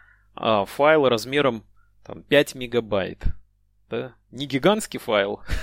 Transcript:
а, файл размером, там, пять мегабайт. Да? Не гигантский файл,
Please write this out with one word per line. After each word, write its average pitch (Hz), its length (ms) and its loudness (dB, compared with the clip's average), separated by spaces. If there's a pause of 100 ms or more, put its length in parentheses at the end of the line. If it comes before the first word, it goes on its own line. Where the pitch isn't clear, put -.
(360)
а, 107 280 2
файл 143 460 4
размером, 120 560 0 (400)
там, - 180 -16
пять 147 320 2
мегабайт. 110 720 -4 (640)
Да? 123 260 -8 (160)
Не 127 140 -10
гигантский 143 540 0
файл, 104 420 0 (220)